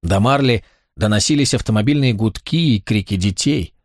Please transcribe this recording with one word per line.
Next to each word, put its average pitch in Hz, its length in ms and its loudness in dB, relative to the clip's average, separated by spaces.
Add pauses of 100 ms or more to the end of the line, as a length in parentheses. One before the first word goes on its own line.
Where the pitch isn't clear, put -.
До 98 180 0
Марли 127 440 0 (320)
доносились 120 580 0
автомобильные 123 580 0
гудки 113 640 0
и 101 40 0
крики 101 360 -2
детей. 95 580 -2 (100)